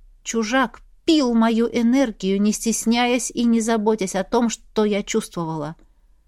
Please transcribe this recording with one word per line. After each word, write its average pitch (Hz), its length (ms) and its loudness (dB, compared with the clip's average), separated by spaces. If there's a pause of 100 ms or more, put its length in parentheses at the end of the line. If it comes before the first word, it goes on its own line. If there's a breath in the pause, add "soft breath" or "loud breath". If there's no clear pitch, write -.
(220)
Чужак 226 600 -2 (240)
пил 285 280 2
мою 226 340 2
энергию, 233 720 0
не 208 120 2
стесняясь 240 800 0
и 240 140 -2
не 226 160 2
заботясь 220 540 0
о 190 80 -2
том, 233 260 0
что - 360 -4
я 208 160 0
чувствовала. 160 720 -6 (520)